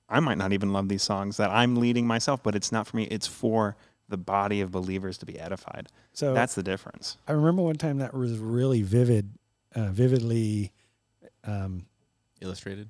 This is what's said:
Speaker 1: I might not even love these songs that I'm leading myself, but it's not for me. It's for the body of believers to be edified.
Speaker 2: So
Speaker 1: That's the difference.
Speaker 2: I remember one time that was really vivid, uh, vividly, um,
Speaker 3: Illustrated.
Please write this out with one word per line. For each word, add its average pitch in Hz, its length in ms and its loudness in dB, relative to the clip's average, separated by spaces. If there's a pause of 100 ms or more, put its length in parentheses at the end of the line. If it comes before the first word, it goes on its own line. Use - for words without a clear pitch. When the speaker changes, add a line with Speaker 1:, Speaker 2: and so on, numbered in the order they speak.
Speaker 1:
I 117 120 4
might 131 180 2
not 95 160 0
even 98 180 0
love 98 160 0
these 98 140 0
songs 101 340 -2
that 104 140 2
I'm 120 260 4
leading 120 300 2
myself, 117 360 0
but 104 120 0
it's 104 180 -2
not 110 140 -2
for - 100 -8
me. 113 80 0
It's 107 220 -6
for 110 500 0 (320)
the 101 80 -4
body 101 460 0
of 92 80 -2
believers 95 480 -4
to - 80 -14
be 69 120 -14
edified. - 500 -12 (260)
Speaker 2:
So 143 180 0
Speaker 1:
That's 127 220 0
the 101 80 -4
difference. - 560 -8 (100)
Speaker 2:
I 147 40 -2
remember 156 280 4
one 165 160 2
time 147 220 -2
that 131 160 -6
was 120 240 -2
really 120 420 2
vivid, 107 520 4 (420)
uh, 110 160 -2
vividly, 113 840 2 (720)
um, 95 400 -6 (560)
Speaker 3:
Illustrated. 98 500 -10